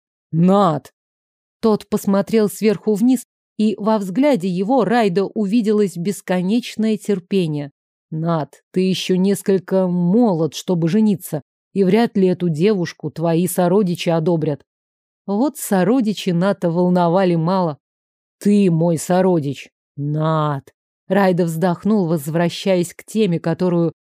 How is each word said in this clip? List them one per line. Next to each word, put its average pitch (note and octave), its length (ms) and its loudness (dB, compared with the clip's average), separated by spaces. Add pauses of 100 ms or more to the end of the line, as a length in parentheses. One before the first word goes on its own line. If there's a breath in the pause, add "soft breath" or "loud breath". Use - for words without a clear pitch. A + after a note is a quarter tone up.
(320)
«Над!» F3 600 2 (680)
Тот G#3+ 280 0
посмотрел G3+ 600 0
сверху G#3+ 440 -2
вниз, A#3+ 320 0 (320)
и G#3+ 200 0
во A3 200 0
взгляде G3+ 500 0
его F#3+ 380 0
Райда G3+ 400 0
увиделось G#3 720 0
бесконечное G3+ 1000 -2
терпение. E3+ 760 -2 (400)
«Над, D#3+ 600 -4
ты F#3 100 0
еще F#3 340 0
несколько F#3+ 720 0
молод, F3 640 2
чтобы E3 340 -2
жениться, G3+ 540 0 (320)
и G3 100 2
вряд A3 320 2
ли F#3+ 120 2
эту F3+ 220 0
девушку E3 600 -2
твои E3 360 0
сородичи F3+ 600 0
одобрят». D#3+ 540 0 (600)
Вот A3+ 320 -2
сородичи G#3 720 0
Ната F3+ 400 0
волновали F3+ 640 2
мало. E3 440 -2 (600)
«Ты G3+ 300 2
мой E3 280 2
сородич, F3+ 720 0 (280)
Над!» D3+ 720 -2 (360)
Райда F#3 380 2
вздохнул, F3 600 -2
возвращаясь E3+ 840 -2
к - 100 -18
теме, G3 360 -2
которую E3+ 540 -2 (100)